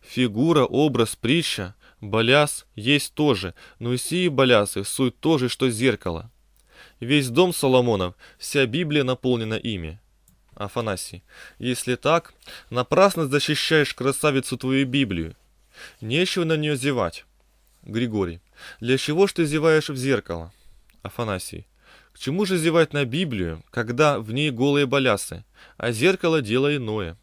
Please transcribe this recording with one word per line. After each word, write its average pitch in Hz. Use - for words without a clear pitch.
Фигура, 127
образ, 120
притча, 113
баляс 113
есть 135
тоже, 101
но 117
и 127
сии 175
балясы 123
суть -
то 160
же, 123
что -
зеркало. 110
Весь 135
дом 170
Соломонов, 120
вся -
Библия 147
наполнена 123
ими». 98
Афанасий. 101
«Если 123
так, 160
напрасно 160
защищаешь 147
красавицу 135
твою 131
Библию. 101
Нечего 165
на 160
нее 151
зевать». 123
Григорий. 104
«Для 123
чего 165
ж 190
ты 165
зеваешь 156
в 143
зеркало?» 101
Афанасий. 95
«К -
чему 175
же 185
зевать 160
на 143
Библию, 110
когда 120
в 110
ней 143
голые 143
балясы, 120
а 120
зеркало 160
дело 131
иное?» 107